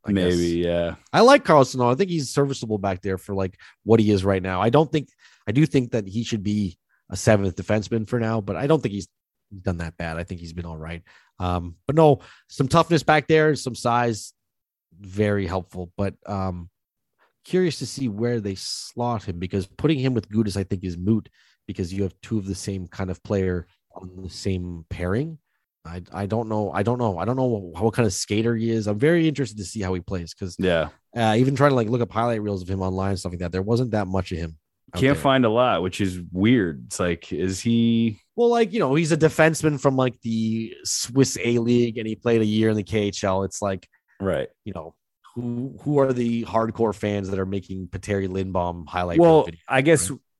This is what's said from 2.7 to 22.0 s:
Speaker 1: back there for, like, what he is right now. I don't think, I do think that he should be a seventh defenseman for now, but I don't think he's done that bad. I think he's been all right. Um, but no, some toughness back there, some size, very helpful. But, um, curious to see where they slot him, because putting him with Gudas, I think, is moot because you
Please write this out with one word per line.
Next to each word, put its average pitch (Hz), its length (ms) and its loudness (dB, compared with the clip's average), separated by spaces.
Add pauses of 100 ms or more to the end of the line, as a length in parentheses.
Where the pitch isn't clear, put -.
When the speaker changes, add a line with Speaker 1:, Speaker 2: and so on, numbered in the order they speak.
Speaker 1:
back 95 240 -4
there 95 160 -2
for, - 160 -10
like, 95 240 -4 (260)
what 110 140 0
he 107 140 2
is 95 120 2
right 95 180 0
now. 92 180 -4
I 110 100 2
don't 143 200 2
think, 151 180 -4 (400)
I 104 40 -4
do 147 140 4
think 127 260 -2
that 107 140 -4
he 98 160 -6
should 110 220 -6
be 104 340 -2 (320)
a 92 60 -8
seventh 98 400 2
defenseman 107 520 -2
for 123 120 -2
now, 113 200 0
but 101 140 -6
I 107 140 -4
don't 156 120 4
think 104 140 -4
he's 98 140 -6 (540)
done 90 160 -2
that 82 180 -8
bad. 82 200 -6
I 85 60 -6
think 87 180 -10
he's 82 120 -14
been 85 120 -8
all 82 140 -12
right. 82 240 -12 (380)
Um, 87 340 -2 (120)
but 143 100 -2
no, 156 240 6 (280)
some 135 200 -2
toughness 165 340 4
back 156 240 2
there, 156 300 4
some 123 180 -8
size, 120 580 -2 (680)
very 101 480 0
helpful. 90 500 -6
But, 98 180 -4 (100)
um, 92 460 -6 (760)
curious 180 360 0
to 139 60 -6
see 135 220 -6
where 117 320 -2
they 98 140 -6
slot - 680 -6
him, 87 160 -6
because 92 260 -2
putting 151 320 0
him 127 160 0
with 107 160 -4
Gudas, 104 260 0
I 101 80 -2
think, 92 200 -6
is 87 120 -6
moot 101 320 0 (380)
because 90 260 -6
you 98 120 -2